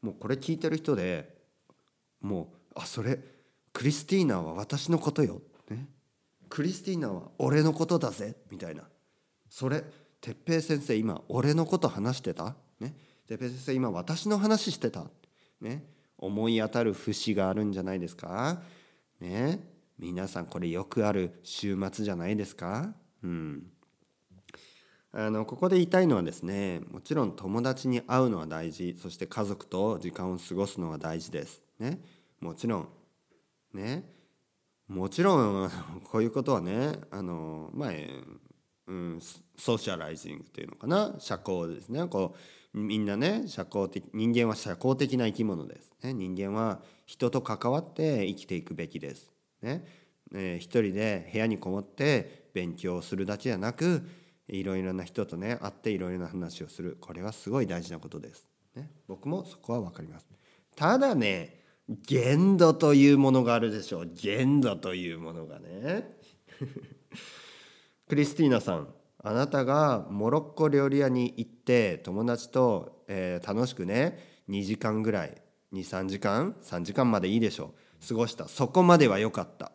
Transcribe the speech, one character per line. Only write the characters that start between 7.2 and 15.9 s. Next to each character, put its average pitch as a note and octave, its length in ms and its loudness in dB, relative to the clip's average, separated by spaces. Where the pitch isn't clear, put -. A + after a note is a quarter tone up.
俺 C#3 240 6
の D#3 100 6
こ D#3+ 140 0
と E3+ 120 4
だ B2 120 0
ぜ。」 G#2 260 -8
み F#2+ 80 -14
た E2+ 120 -10
い D#2 40 -8
な。 - 140 -16
「そ C3 180 -4
れ、 - 160 -2
哲 - 160 -12
平 E3 160 2
先 D#3 180 0
生 B2+ 160 0
今 A2 320 0
俺 C3+ 260 4
の E3 120 4
こ F3+ 120 0
と D3+ 100 2
話 A#2+ 300 -2
し - 20 -10
て E2+ 140 -4
た？ G2 220 -6
ね。 C3+ 160 -8
哲 A2+ 180 -8
平 B2 60 -4
先 B2+ 100 -12
生 C3 140 -2
今 B2+ 160 2
私 G2 380 -4
の G#3 100 4
話 G#3+ 340 2
し - 60 -6
て A#2 120 0
た？」 D#2 200 -10
ね。 C3+ 240 -8